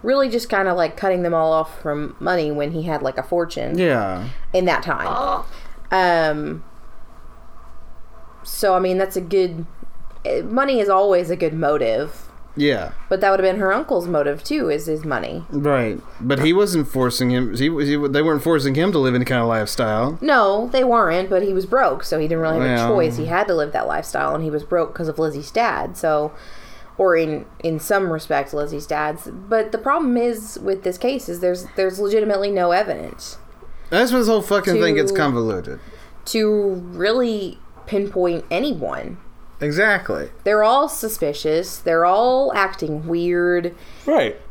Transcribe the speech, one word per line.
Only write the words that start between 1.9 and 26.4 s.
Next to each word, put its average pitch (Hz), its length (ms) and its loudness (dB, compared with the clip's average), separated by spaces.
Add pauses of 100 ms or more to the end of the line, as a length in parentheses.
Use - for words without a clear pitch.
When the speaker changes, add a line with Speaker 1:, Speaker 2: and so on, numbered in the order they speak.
Speaker 1:
money 165 320 0
when 147 200 -2
he 160 120 -4
had, 151 200 -2
like, 131 160 -2
a - 40 -6
fortune 160 540 -2
Speaker 2:
Yeah. 104 520 0 (220)
Speaker 1:
in 185 140 4
that 160 160 2
time. 208 640 -2 (480)
Um, 160 720 2 (1800)
so, 196 320 0
I 180 40 2
mean, 185 180 2
that's 190 180 0
a 185 60 0
good, 170 440 0 (600)
eh, - 160 0
money 262 380 0
is 202 100 2
always 190 400 4
a 180 60 0
good 156 180 0
motive. 143 720 0 (300)
Speaker 2:
Yeah. 131 360 0 (180)
Speaker 1:
But 190 120 2
that 202 80 4
would 190 100 4
have 190 100 4
been 190 100 0
her 190 120 2
uncle's 214 360 0
motive, 147 360 0
too, 277 260 -2
is 156 180 -2
his 156 180 -4
money. 127 440 -4
Speaker 2:
Right. 139 500 0 (200)
But 131 200 0
he 156 120 4
wasn't 180 360 2
forcing 127 420 0
him, 120 260 2
he, 131 100 0 (200)
he, 143 100 2 (120)
they 143 140 2
weren't 151 220 2
forcing 139 320 2
him 180 160 4
to 165 60 2
live 131 180 4
any 123 100 2
kind 127 160 2
of 117 60 2
lifestyle. 113 720 0
Speaker 1:
No, 233 500 2
they 262 120 2
weren't, 190 460 2
but 190 140 2
he 196 100 0
was 185 120 0
broke, 180 380 2
so 160 160 -2
he 156 80 0
didn't 165 140 0
really 160 180 0
have 123 200 2
Speaker 2:
Well. 117 120 2
Speaker 1:
a 208 40 4
choice. 165 220 2
He 156 100 -4
had 180 200 2
to 180 80 2
live 147 180 0
that - 140 -2
lifestyle, 143 460 -2
and 160 100 -2
he 156 60 -2
was 151 140 -2
broke - 320 0
'cause 165 120 -4
of 156 120 -4
Lizzie's 147 320 -4
dad, 208 440 0
so, 151 360 0 (680)